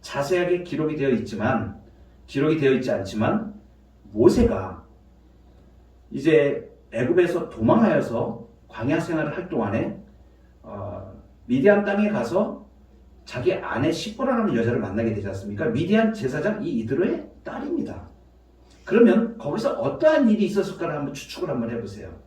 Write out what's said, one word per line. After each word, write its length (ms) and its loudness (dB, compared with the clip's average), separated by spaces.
자세하게 600 -2
기록이 320 -4
되어 140 0
있지만, 720 -2
기록이 300 2
되어 160 4
있지 180 0
않지만, 600 -2
모세가 720 2
이제 600 2
애굽에서 580 2
도망하여서 960 2
광야 320 -2
생활을 360 -4
할 140 -10
동안에, 520 -4
어, 580 -14
미디안 400 4
땅에 240 2
가서 560 -2
자기 280 -2
아내 380 -2
시보라라는 640 -2
여자를 240 2
만나게 340 -2
되지 140 -6
않습니까? 400 -6
미디안 460 2
제사장 500 -4
이 160 -2
이드로의 500 -2
딸입니다. 680 -8
그러면 520 6
거기서 420 -2
어떠한 500 4
일이 160 2
있었을까를 500 -2
한번 180 -6
추측을 360 -10
한번 220 -4
해보세요. 440 -10